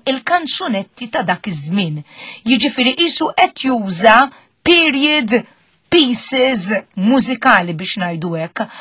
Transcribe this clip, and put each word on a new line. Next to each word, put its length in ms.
il-kanzunetti 1040
ta' 80
dak 300
iż-żmien. 480
Jiġifieri 520
qisu 400
qed 300
juża 480
period 680
pieces 800
mużikali, 840
biex 240
ngħidu 320
hekk, 320